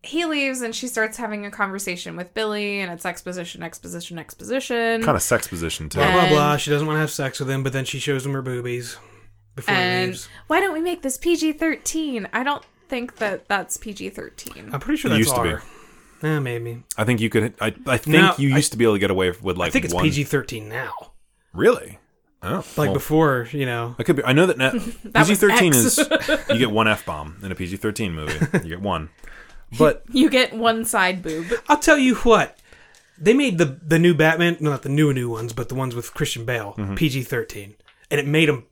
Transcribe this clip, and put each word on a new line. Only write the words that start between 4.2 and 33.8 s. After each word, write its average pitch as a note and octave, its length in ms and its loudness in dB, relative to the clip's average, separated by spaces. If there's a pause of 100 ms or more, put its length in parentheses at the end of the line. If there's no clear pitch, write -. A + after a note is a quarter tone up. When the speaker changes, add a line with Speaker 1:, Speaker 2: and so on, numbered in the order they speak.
Speaker 2:
Kinda C3+ 160 2
sex - 280 0
position, D#2+ 420 -6
too. - 100 -4
Speaker 3:
Blah, - 120 4
blah, F#3 100 6
Speaker 1:
And - 100 4
Speaker 3:
blah. D3 260 4
She D3 140 -2
doesn't D3 160 2
wanna D#3 120 0
have D3+ 120 0
sex C3+ 280 -4
with C3 100 -4
him, C3+ 140 -2
but C3 100 -2
then C3 120 -2
she C3+ 140 -8
shows C3+ 260 -2
him C#3 80 -4
her C3+ 80 -4
boobies B2 560 -6 (580)
before - 180 -2
he F#3+ 60 2
Speaker 1:
And F3+ 320 0
Speaker 3:
leaves. - 160 -12 (200)
Speaker 1:
why D#4+ 120 4
don't F#4+ 140 0
we D#4+ 80 -4
make F4 200 -2
this C4+ 160 -4
P E4+ 180 2
G D#4 180 0
thirteen? D4+ 800 -4
I A#3+ 100 -2
don't C#4+ 200 -4 (260)
think B3 280 -8
that G3+ 300 -4
that's F#3+ 300 -4
P G#3+ 160 -12
G F#3+ 160 -10
thirteen. - 640 -16
Speaker 3:
I'm C3+ 60 -4
pretty D4+ 180 -2
sure - 120 -2
Speaker 2:
It A2+ 60 2
Speaker 3:
that's A2 100 4
Speaker 2:
used B2+ 100 0
to A#2+ 80 0
be. E2+ 100 0
Speaker 3:
R. D2+ 100 -8 (600)
Eh, D#3 160 0
maybe. A#2 420 -6 (160)
Speaker 2:
I A2 60 0
think A2+ 160 2
you A2+ 100 2
could, A2+ 300 2
I, A2 160 -2 (100)
I C3 120 2
think D3+ 180 2
Speaker 3:
No, F#3+ 220 8
Speaker 2:
you C#3 160 2
Speaker 3:
I, C#3 40 6
Speaker 2:
used D3 140 2
to A2+ 60 -8
be A#2 80 4
able G#2+ 100 6
to G2 40 0
get G2 120 2
away F#2 200 2 (100)
with, F2+ 160 -2
like, F2 100 0
Speaker 3:
I - 40 -2
think C4+ 140 0
it's - 80 -2
Speaker 2:
one F2 120 2
Speaker 3:
P D3+ 60 4
G C#3+ 120 -2
thirteen A2 460 -4
now. A#2+ 240 -8 (580)
Speaker 2:
Really? - 480 0 (440)
Oh. B2 140 -4
Speaker 3:
Like, - 200 -8
Speaker 2:
Well, C#3+ 160 2
Speaker 3:
before, C#3 580 2
you C#3 140 -2
know. A#2+ 320 -6
Speaker 2:
I A2+ 60 -4
could D#3+ 140 4
be, B2+ 60 -2
I B2 100 2
know E3 120 6
that E3+ 120 0
na-, C3 120 2
Speaker 1:
<laughs> A#3 360 -6
That A3 220 4
was - 20 -
Speaker 2:
P G#3 40 6
G - 20 4
thirteen G3+ 380 6
Speaker 1:
X. B2 240 4
Speaker 2:
is, - 0 -
Speaker 1:
<laughs> - 520 0
Speaker 2:
you C#4+ 100 2
get G#3+ 120 2
one A2 160 4
F-bomb D#2+ 560 -4
in F#2+ 80 -8
a F2 40 -6
P F#2 100 -6
G F2+ 100 -8
thirteen G#2 380 -4
movie. D2+ 240 -6 (220)
You F2 100 -6
get E2+ 120 -10
one. E2+ 280 -4 (680)
But D3+ 320 4
Speaker 1:
You C#4 180 4
get B3+ 240 2
one A3+ 320 0
side F#3+ 380 0
boob. E3 240 -6 (200)
Speaker 3:
I'll D4 120 4
tell D4+ 180 6
you B3+ 180 4
what. G#3 420 4 (600)
They F3 160 4
made C4 240 2
the, C#3+ 260 0